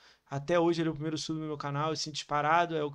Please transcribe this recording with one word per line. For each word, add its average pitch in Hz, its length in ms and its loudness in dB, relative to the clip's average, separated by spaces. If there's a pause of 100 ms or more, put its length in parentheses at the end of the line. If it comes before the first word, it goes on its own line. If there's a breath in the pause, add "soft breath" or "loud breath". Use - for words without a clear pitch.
(280 soft breath)
Até 143 320 0
hoje 165 220 4
ele 160 60 2
é 160 40 0
o - 20 -8
primeiro 151 240 -4
sub 156 220 -4
do 156 60 -6
meu 151 100 -4
canal, 143 360 -2
assim, 156 180 -4
disparado. 156 680 0
É 151 80 0
o, 147 100 -4